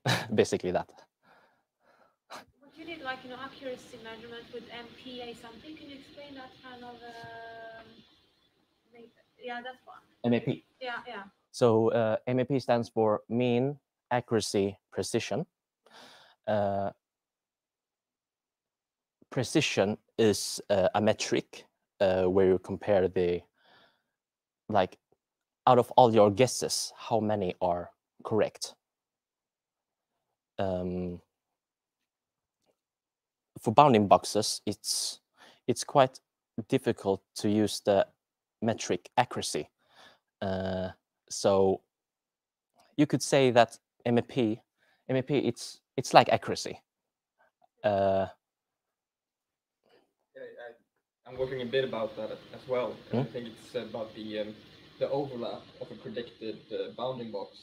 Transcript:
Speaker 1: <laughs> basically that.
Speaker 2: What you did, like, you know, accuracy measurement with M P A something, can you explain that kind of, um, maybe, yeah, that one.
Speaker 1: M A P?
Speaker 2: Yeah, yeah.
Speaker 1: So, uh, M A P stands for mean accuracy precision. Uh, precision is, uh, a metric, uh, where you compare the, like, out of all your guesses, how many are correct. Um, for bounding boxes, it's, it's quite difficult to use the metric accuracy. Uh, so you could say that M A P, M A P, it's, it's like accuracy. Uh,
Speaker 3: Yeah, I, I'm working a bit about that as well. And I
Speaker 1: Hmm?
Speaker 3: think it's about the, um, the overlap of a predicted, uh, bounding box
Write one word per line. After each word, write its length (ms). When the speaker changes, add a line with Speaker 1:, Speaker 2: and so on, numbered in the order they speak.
Speaker 1:
<laughs> 240
basically 360
that. 180
Speaker 2:
What 180
you 80
did, 160
like, 220
you 80
know, 120
accuracy 600
measurement 500
with 160
M 160
P 240
A 140
something, 400
can 140
you 120
explain 340
that 160
kind 200
of, 180
um, 840
maybe, 160
yeah, 200
that 240
one. 180
Speaker 1:
M 100
A 60
P? 240
Speaker 2:
Yeah, 280
yeah. 160
Speaker 1:
So, 400
uh, 260
M 120
A 60
P 140
stands 300
for 380
mean 520
accuracy 680
precision. 540
Uh, 440
precision 680
is, 520
uh, 240
a 80
metric, 640
uh, 240
where 220
you 120
compare 480
the, 340
like, 280
out 120
of 120
all 220
your 180
guesses, 680
how 220
many 420
are 300
correct. 520
Um, 600
for 140
bounding 340
boxes, 580
it's, 540
it's 160
quite 360
difficult 540
to 140
use 360
the 220
metric 560
accuracy. 520
Uh, 480
so 520
you 80
could 160
say 300
that 260
M 120
A 40
P, 400
M 80
A 80
P, 140
it's, 420
it's 180
like 160
accuracy. 520
Uh, 420
Speaker 3:
Yeah, 80
I, 640
I'm 80
working 240
a 40
bit 200
about 320
that 140
as 360
well. 280
And 80
I 40
Speaker 1:
Hmm? 100
Speaker 3:
think 140
it's 280
about 400
the, 260
um, 140
the 100
overlap 520
of 100
a 40
predicted, 600
uh, 260
bounding 340
box 180